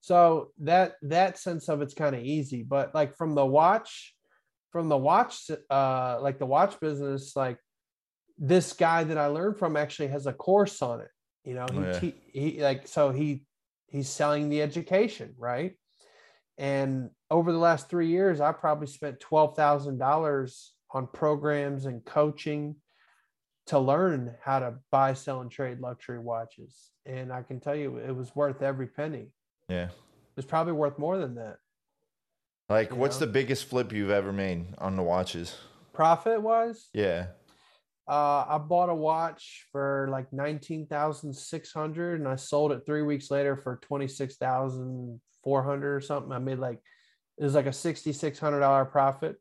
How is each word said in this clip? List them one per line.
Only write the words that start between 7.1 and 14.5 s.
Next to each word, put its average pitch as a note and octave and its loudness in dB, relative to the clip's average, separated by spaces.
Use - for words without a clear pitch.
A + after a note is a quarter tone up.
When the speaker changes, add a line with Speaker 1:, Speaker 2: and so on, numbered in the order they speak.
Speaker 1:
like, C3 -2
this D#3+ 4
guy E3 2
that D#3 -2
I D3 2
learned F3+ 0
from D#3+ 0
actually D3 -2
has C#3+ -4
a C3 -2
course G3 2
on A#2 -4
it. G#2 -16
You B2+ -10
know, B2 -6
he - -2
Speaker 2:
Oh, F#2+ 0
yeah. F2+ -2
Speaker 1:
te-, A#2 -6
he, D3 -2
like, C3+ 0
so D3 2
he, C#3 -2
he's C#3 -6
selling D3 0